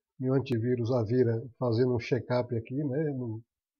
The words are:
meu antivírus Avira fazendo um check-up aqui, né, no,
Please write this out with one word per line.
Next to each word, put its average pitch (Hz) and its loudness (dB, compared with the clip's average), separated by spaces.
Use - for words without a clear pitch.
meu 131 0
antivírus 123 0
Avira 117 2
fazendo 123 2
um 117 0
check-up 120 -2
aqui, 131 -4
né, 147 -2
no, 120 -6